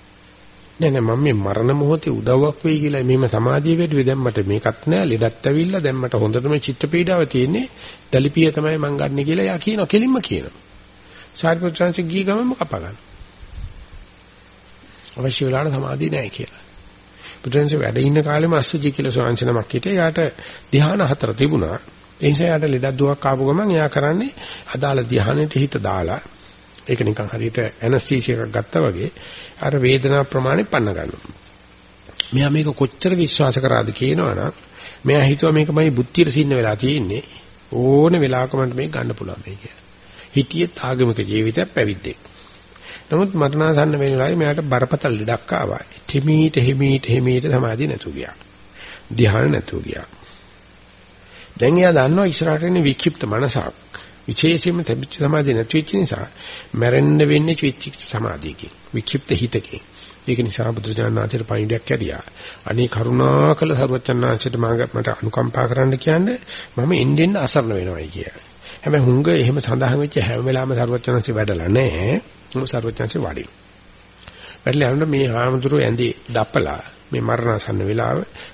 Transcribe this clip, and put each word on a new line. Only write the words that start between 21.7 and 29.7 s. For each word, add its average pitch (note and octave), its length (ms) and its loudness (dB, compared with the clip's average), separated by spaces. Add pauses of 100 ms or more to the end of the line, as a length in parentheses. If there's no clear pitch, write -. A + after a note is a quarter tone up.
ඒ D3+ 120 -2
නිසා D3 200 2
එයාට D#3 200 2
ලෙඩක් C3 300 -2
දුවක් C#3 280 0
ආපු C3+ 180 2
ගමන් F3+ 280 2
එයා D#3 180 2
කරන්නේ D#3+ 420 0 (380)
අදාළ C3+ 360 -2
ධ්‍යානෙට B2 500 0
හිත C3+ 240 0
දාලා F#2+ 420 -4 (600)
ඒක B2 180 -2
නිකන් G#2+ 280 -2
හරියට A2+ 300 -4
ඇනස්තීසියා A#2+ 800 0
එකක් A2 140 -6
ගත්තා A2+ 300 -2
වගේ G#2 280 -2 (480)
අර C#3+ 180 -2